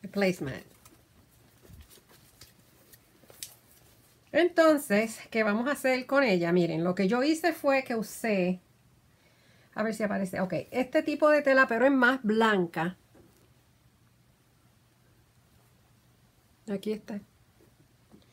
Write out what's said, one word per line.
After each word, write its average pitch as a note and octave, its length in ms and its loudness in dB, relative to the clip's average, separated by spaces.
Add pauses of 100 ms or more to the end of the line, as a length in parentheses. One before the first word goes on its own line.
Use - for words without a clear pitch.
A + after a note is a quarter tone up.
El G3 80 -14
placemat. F3+ 540 -4 (3750)
Entonces, D4 840 2 (120)
¿qué A3 140 0
vamos G#3+ 240 0
a D4 40 -2
hacer C4 340 -2
con C#4 180 2
ella? F3 280 2
Miren, E3 320 0
lo F3+ 100 0
que F#3+ 140 0
yo A#3+ 140 0
hice D#4+ 300 0
fue C4+ 320 0
que B3+ 100 -6
usé, G3 680 -2 (1120)
a G#3+ 80 -4
ver A3 120 -4
si A3 80 -6
aparece, G3 380 -4
ok, F#3 140 -4 (180)
este C4 300 -2
tipo D4+ 280 2
de D4 100 4
tela, C4+ 260 4
pero A#3 200 2
es C#4+ 60 4
más C4 300 2
blanca. G3+ 760 0 (3750)
Aquí G3+ 220 -6
está. G#3+ 280 -10 (1120)